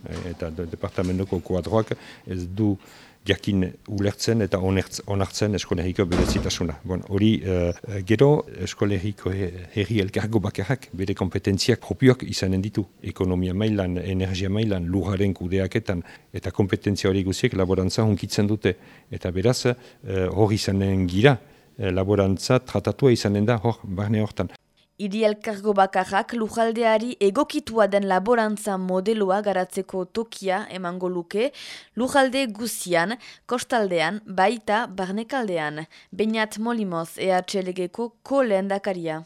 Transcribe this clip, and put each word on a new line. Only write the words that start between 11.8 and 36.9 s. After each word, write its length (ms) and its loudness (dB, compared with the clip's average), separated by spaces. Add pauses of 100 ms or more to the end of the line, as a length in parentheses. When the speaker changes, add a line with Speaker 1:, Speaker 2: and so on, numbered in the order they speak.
Speaker 1:
propioak 420 4
izanen 400 -2
ditu. 240 -2 (160)
Ekonomia 520 0
mailan, 440 0
energia 500 -2
mailan, 380 0
lurraren 480 0
kudeaketan, 680 -2 (300)
eta 180 -6
kompetentzia 600 0
hori 160 2
guziek 260 0
laborantza 500 2
hunkitzen 440 2
dute. 300 0 (340)
Eta 200 -6
beraz, 360 0
eh, 640 -2
hor 220 4
izanen 540 2
gira, 300 6 (400)
eh, 140 -2
laborantza 680 2
tratatua 520 2
izanen 320 2
da 180 2
hor, 200 0
barne 400 -2
hortan. 260 -4 (500)
Speaker 2:
Hiri 240 -4
elkargo 560 0
bakarrak 560 2
lujaldeari 760 2 (100)
egokitua 640 2
den 220 2
laborantza 760 2
modeloa 600 0
garatzeko 640 -2
tokia 680 -4
emango 340 -4
luke, 440 -2 (420)
lujalde 560 2
guzian, 640 -2 (320)
kostaldean, 800 0
baita 600 2
barnekaldean. 960 -4 (260)
Beñat 480 -2
Molimoz, 580 -4